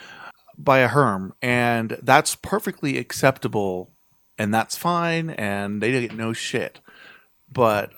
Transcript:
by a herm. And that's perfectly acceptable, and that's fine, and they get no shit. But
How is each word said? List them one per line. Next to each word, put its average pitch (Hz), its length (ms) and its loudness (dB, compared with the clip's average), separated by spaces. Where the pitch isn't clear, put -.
by 139 220 4
a 123 100 6
herm. 104 540 0
And 120 600 0
that's 131 340 4
perfectly 180 600 -4
acceptable, 107 960 -2
and 104 160 0
that's 110 240 -2
fine, 170 520 -2
and 101 520 -4
they 113 80 0
get 120 260 -2
no 113 160 -4
shit. - 480 -6
But 110 460 2